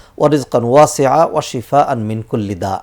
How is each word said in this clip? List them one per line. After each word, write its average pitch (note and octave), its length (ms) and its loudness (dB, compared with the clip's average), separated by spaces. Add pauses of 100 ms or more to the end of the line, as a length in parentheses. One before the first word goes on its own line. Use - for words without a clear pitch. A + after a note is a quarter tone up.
(180)
ওয়া D3 120 2
রিজকান C3 340 0
ওয়াসিআ C#3 600 2
ওয়া D3+ 160 -2
শিফাআন C3+ 580 -2
মিন A2 220 -6
কুল্লি G#2 340 -6
দা।" F#2+ 280 -6